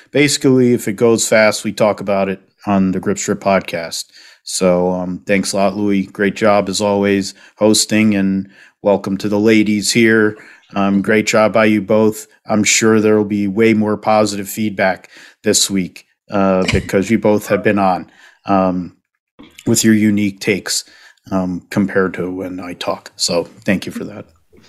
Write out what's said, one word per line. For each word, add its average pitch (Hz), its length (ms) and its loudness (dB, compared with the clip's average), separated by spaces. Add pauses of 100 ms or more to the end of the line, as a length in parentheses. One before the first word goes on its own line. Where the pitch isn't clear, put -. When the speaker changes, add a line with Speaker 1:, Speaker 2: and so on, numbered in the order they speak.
(120)
Speaker 1:
Basically, 131 640 2
if - 140 -2
it 107 60 -6
goes 113 340 2
fast, 110 360 2
we 110 80 -6
talk 104 280 0
about 98 300 -2
it 95 120 -8 (260)
on 98 240 2
the 92 80 -2
Gripster 98 360 -4
podcast. 90 760 -4 (320)
So, 90 480 0
um, 90 280 -6
thanks 98 340 -2
a 104 40 -4
lot, 98 180 0
Louis. 101 320 -2
Great 101 280 -2
job, 104 320 2
as 98 140 -4
always, 101 520 0 (240)
hosting, 107 580 2
and 98 360 -2 (300)
welcome 98 360 0
to 104 120 -6
the 104 100 0
ladies 107 520 2
here. 110 460 2 (380)
Um, 98 260 2
great 107 260 0
job 107 260 2
by 110 120 4
you 107 160 2
both. 107 460 0 (180)
I'm 107 180 0
sure 110 360 2
there 107 180 4
will 104 80 2
be 101 220 -2
way 113 260 2
more 107 240 0
positive 104 520 0
feedback 101 600 -4 (340)
this - 260 0
week, 95 380 -6 (220)
uh, 95 380 0
Speaker 2:
<laughs> - 40 -4
Speaker 1:
because 95 380 -2
you 113 100 2
both 104 280 0
have 101 160 0
been 104 160 0
on, 90 320 -2 (340)
um, 92 520 0 (680)
with 113 160 2
your 110 100 6
unique 104 460 0
takes, - 460 -4 (460)
um, 92 380 -4
compared 95 460 -2
to 90 160 -8
when 92 280 -10
I 87 140 -12
talk. - 420 -10
So 87 280 -2
thank - 420 -6
you 92 60 -12
for 101 140 -10
that. 104 200 -16 (440)